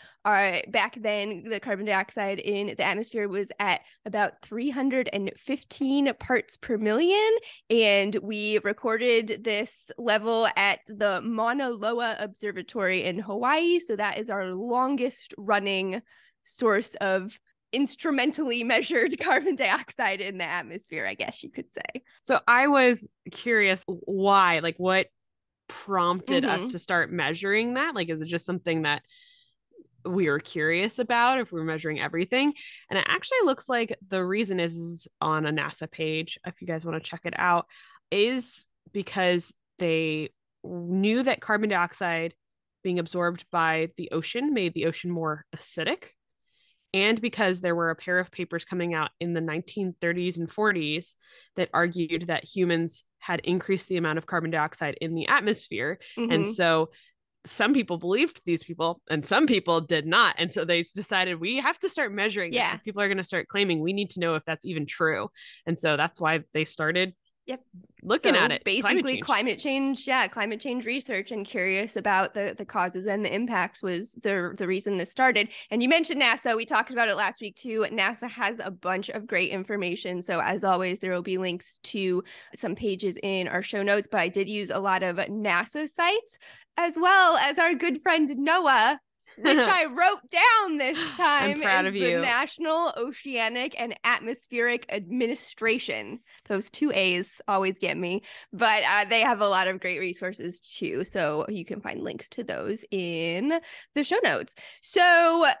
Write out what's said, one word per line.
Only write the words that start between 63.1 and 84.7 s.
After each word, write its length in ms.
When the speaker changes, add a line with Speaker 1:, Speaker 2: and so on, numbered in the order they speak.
Speaker 2:
start 240
claiming, 320
we 120
need 180
to 100
know 160
if 80
that's 200
even 220
true." 440
And 100
so 200
that's 240
why 320
they 120
started 500
Speaker 1:
Yep. 140
Speaker 2:
looking 300
Speaker 1:
So 80
Speaker 2:
at 120
it. 120
Speaker 1:
basically 160
Speaker 2:
Climate 260
change. 140
Speaker 1:
climate 380
change, 480
yeah, 220
climate 340
change 240
research 440
and 140
curious 500
about 380
the, 240
the 80
causes 420
and 160
the 120
impacts 480
was 300
the, 440
the 100
reason 300
this 140
started. 400
And 120
you 80
mentioned 320
nasa. 340
We 80
talked 260
about 200
it 60
last 260
week 140
too. 360
nasa 380
has 300
a 100
bunch 400
of 160
great 240
information. 720
So 180
as 240
always, 360
there 120
will 80
be 160
links 460
to 420
some 200
pages 480
in 260
our 140
show 200
notes, 280
but 120
I 60
did 200
use 220